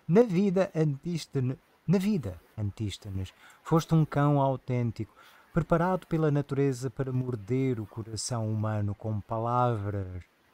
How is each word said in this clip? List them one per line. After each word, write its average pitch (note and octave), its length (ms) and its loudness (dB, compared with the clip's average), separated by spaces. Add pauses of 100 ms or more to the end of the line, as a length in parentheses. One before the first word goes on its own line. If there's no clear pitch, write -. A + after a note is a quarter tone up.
na G3 140 8
vida, F#3+ 520 2
Antístene-, C#3+ 840 -2 (300)
na F3 100 4
vida, E3 440 -2 (180)
Antístenes, G2+ 720 -6 (300)
foste E3 320 2
um D#3 100 6
cão C#3+ 360 2
autêntico, B2 720 -2 (400)
preparado F3 540 0
pela D#3+ 200 2
natureza C#3 640 0
para C3 220 -4
morder B2+ 680 0
o A2 80 -6
coração A2 680 -4
humano G#2+ 440 -2
com G#2+ 240 -4
palavras G#2 1040 -2 (300)